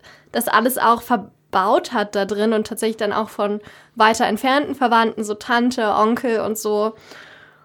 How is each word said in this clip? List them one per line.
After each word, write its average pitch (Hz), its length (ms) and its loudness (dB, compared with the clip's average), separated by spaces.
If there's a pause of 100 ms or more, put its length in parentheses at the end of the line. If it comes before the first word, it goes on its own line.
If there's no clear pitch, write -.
(320)
das 240 160 -4
alles 233 300 2
auch 233 240 2
verbaut 214 880 -2
hat 208 240 -4
da 196 80 0
drin 214 300 0
und 220 120 0
tatsächlich 220 320 -4
dann 208 140 -4
auch 214 180 -2
von 208 300 -4 (360)
weiter 220 300 4
entfernten 269 480 0
Verwandten, 226 520 0
so 208 80 -6
Tante, 240 640 0
Onkel 226 440 0
und 214 180 -4
so. 214 380 -2 (680)